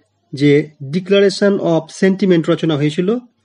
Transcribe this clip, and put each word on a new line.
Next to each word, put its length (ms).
যে 360
Declaration 760
of 240
Sentiment 500
রচনা 240
হয়েছিল, 420